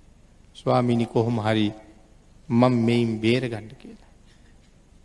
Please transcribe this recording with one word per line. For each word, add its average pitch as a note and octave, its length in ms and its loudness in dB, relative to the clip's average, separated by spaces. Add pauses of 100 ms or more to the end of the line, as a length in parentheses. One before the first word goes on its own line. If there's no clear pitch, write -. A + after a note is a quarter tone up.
(520)
ස්වාමීනි, A#2+ 540 0
කොහොම A#2 340 -2
හරි G#2+ 280 0 (840)
මං B2 300 4
මෙයින් A#2 360 2
බේරගන්න" A2+ 580 -2
කියලා. - 380 -20 (920)